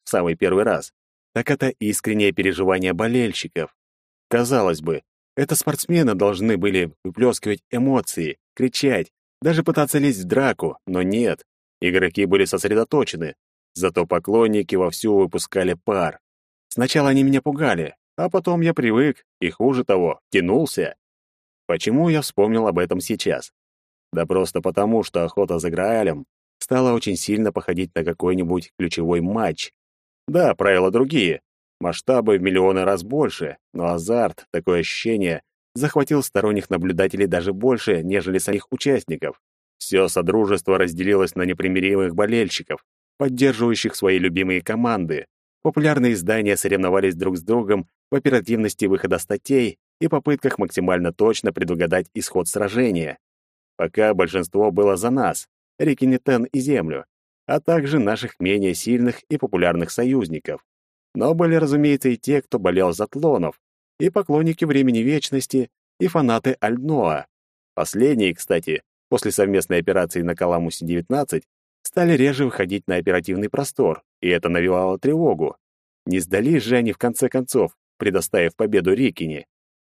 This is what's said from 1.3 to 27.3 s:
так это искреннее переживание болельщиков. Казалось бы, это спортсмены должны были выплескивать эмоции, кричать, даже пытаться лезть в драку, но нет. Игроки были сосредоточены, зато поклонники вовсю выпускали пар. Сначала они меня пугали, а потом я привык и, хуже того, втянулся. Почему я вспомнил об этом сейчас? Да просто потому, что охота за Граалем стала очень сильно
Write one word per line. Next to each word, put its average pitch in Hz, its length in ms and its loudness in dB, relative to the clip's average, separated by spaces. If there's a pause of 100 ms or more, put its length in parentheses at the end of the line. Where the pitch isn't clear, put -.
так 120 180 -2
это 135 180 0
искреннее 104 640 0
переживание 92 640 0
болельщиков. 101 800 -4 (540)
Казалось 117 520 0
бы, 80 220 -6 (320)
это 143 200 -2
спортсмены 147 600 0
должны 101 420 0
были 90 360 0 (100)
выплескивать 104 640 -2
эмоции, 120 680 -2 (180)
кричать, 127 560 0 (300)
даже 160 220 2
пытаться 151 360 0
лезть 131 220 2
в 90 40 -8
драку, 107 520 0 (100)
но 90 140 -2
нет. 101 420 0 (380)
Игроки 90 440 2
были 95 200 4
сосредоточены, 101 880 0 (380)
зато 87 340 0
поклонники 101 680 0
вовсю 92 400 0
выпускали 92 580 0
пар. 87 460 -2 (500)
Сначала 139 400 0
они 135 140 4
меня 135 180 2
пугали, 131 540 -2 (200)
а 175 140 -4
потом 175 320 0
я 165 120 2
привык 123 520 0 (160)
и, 87 80 -2
хуже 123 340 0
того, 90 460 0
втянулся. 95 680 0 (720)
Почему 117 420 0
я 156 120 2
вспомнил 110 460 0
об 87 120 0
этом 90 200 -2
сейчас? 87 520 -4 (600)
Да 82 120 -2
просто 92 360 0
потому, 101 420 0
что 87 200 -2
охота 87 360 0
за 85 100 -4
Граалем 90 560 -2 (340)
стала 127 340 2
очень 107 240 -2
сильно 104 340 -2